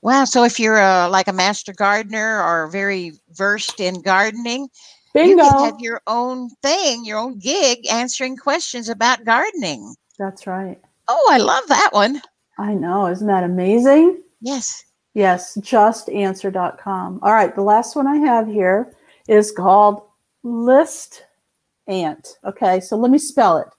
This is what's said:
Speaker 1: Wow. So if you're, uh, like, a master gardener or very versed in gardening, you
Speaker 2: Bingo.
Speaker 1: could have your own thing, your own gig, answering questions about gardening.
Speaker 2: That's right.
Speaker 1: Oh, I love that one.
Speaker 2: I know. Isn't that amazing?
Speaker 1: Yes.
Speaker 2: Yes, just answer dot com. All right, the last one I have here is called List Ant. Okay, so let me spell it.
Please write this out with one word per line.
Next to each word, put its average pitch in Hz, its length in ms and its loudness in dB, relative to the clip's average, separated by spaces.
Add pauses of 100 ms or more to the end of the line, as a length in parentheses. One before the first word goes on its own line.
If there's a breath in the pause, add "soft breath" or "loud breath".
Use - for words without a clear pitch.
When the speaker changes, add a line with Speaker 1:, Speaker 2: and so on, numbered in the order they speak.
Speaker 1:
Wow. 262 240 2
So 247 180 2
if 240 160 0
you're, 220 220 2
uh, 185 280 4
like, 190 180 0
a 196 60 -4
master 190 400 -4
gardener 214 680 -2
or 170 260 -2
very 190 460 -6 (200)
versed 202 460 -4
in 185 220 -4
gardening, 220 600 -2
you 277 80 -12 (440 soft breath)
Speaker 2:
Bingo. 349 300 6
Speaker 1:
could 277 160 6
have 269 200 -2
your 233 280 -10
own 247 420 -6 (140)
thing, 277 420 -2
your 214 140 -8
own 240 180 -10
gig, 247 540 -2
answering 254 440 -6
questions 254 540 -6
about 233 360 -2
gardening. 226 680 -4 (240)
Speaker 2:
That's 196 300 -10
right. 185 320 -10 (280)
Speaker 1:
Oh, 339 240 2
I 269 60 4
love - 300 0
that 339 240 2
one. 233 280 0 (400)
Speaker 2:
I 208 140 -4
know. 185 320 -2
Isn't 185 220 -4
that 190 160 2
amazing? 240 760 4 (200)
Speaker 1:
Yes. 254 420 -10 (300)
Speaker 2:
Yes, 185 480 0
just 220 480 0
answer 190 400 -4
dot 185 300 -6
com. 185 420 -8
All 208 120 2
right, 214 200 2
the 196 80 -6
last 214 340 2
one 277 120 0
I 294 100 0
have 240 300 2
here 208 480 0 (320 soft breath)
is 214 240 4
called 202 500 4 (400)
List 247 840 0 (640)
Ant. 175 580 -8
Okay, 190 340 -2
so 190 180 -6
let 247 140 2
me 285 80 6
spell 202 380 0
it. - 100 -6 (120)